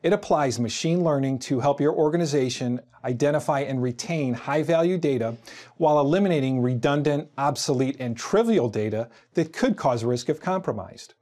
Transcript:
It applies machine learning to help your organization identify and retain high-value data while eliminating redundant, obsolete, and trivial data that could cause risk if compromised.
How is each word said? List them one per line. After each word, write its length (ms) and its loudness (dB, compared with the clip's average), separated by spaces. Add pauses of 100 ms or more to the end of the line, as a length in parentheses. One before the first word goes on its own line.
It 120 2
applies 480 0
machine 420 0
learning 360 0
to 200 -2
help 220 2
your 120 4
organization 840 0 (240)
identify 580 0
and 200 -4
retain 520 -2
high-value 640 0
data 380 0 (400)
while 240 4
eliminating 640 2
redundant, 760 0
obsolete, 640 0
and 160 -4
trivial 540 2
data 400 -2 (240)
that 180 0
could 240 0
cause 300 2
risk 240 -2
if 100 -2
compromised. 840 -6